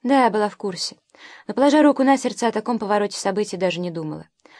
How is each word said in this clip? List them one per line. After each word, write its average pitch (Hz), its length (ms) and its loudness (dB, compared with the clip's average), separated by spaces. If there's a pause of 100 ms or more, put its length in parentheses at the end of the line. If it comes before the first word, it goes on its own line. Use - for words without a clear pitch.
Да, 262 220 4
я 220 40 4
была 208 200 0
в - 80 -14
курсе. - 400 -8 (500)
Но, 208 60 -10
положа 285 280 4
руку 269 220 4
на 269 140 4
сердце, 240 300 -4
о 233 40 0
таком 220 280 -4
повороте 208 400 -2
событий 202 380 -4
даже 175 220 -2
не 180 120 -6
думала. 160 360 -10 (320)